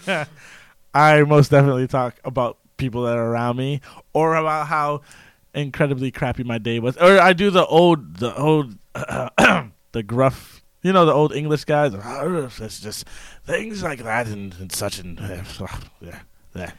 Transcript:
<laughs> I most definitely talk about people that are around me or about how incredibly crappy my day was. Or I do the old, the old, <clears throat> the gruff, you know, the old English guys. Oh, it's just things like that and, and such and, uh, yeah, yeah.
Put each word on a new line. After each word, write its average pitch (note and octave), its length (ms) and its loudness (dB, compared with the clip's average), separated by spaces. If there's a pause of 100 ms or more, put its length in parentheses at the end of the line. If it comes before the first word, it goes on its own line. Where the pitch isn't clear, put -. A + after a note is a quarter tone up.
<laughs> E3+ 200 -4 (640)
I D3+ 300 6
most D3 280 6
definitely C#3 360 4
talk B2+ 360 -4
about B2 340 -4 (200)
people B2 260 -4
that A#2+ 140 -2
are A#2 140 -2
around A#2+ 260 -4
me C3+ 240 -6 (320)
or D#3+ 220 0
about D#3 320 -2
how D3 340 -4 (520)
incredibly C#3 580 -4
crappy - 320 -6
my A#2 140 -6
day A#2 220 -4
was. A#2+ 180 -4
Or F#3 220 8
I F#3 140 6
do F#3+ 160 2
the F3+ 160 4
old, D#3 520 4
the A#2 180 -6
old, C#3+ 500 0
<clears throat> - 80 -20
the C3 1120 -2
gruff, B2+ 580 -2 (180)
you F3+ 120 -2
know, F3+ 120 6
the D#3 80 4
old D3 200 2
English D3+ 320 -4
guys. D3 300 0
Oh, C3+ 540 -8 (100)
it's A2 200 -14
just - 280 -14 (380)
things G3 380 -8
like C#3+ 200 -8
that A2+ 240 -4
and, G2+ 320 -10
and F#2 120 -14
such - 280 -8
and, F2 200 -14
uh, F#2+ 240 -12 (580)
yeah, - 180 -18 (360)
yeah. F2+ 240 -12